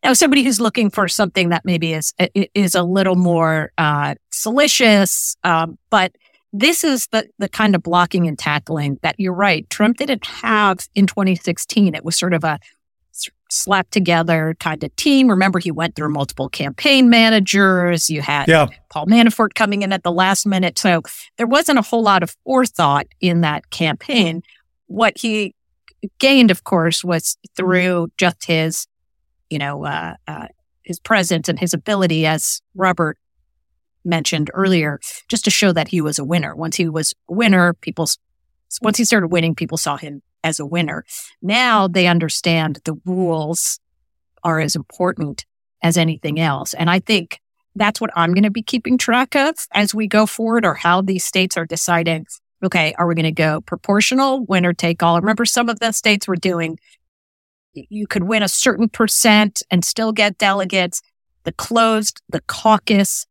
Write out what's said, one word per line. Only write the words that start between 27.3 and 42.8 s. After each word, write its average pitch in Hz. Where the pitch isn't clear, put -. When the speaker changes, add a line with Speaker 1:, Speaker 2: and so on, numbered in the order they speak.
Speaker 1:
through 180
just -
his, 160
you 151
know, 143
uh, -
uh, 156
his 170
presence 180
and 151
his 175
ability, 175
as -
Robert 180
mentioned 160
earlier, 170
just -
to 202
show 190
that 165
he 180
was 151
a 143
winner. 151
Once 160
he 175
was 160
a 175
winner, 185
people -
s-, -
once 214
he 240
started 202
winning, 165
people 160
saw 143
him 143
as 156
a 143
winner. 156
Now 214
they 180
understand 165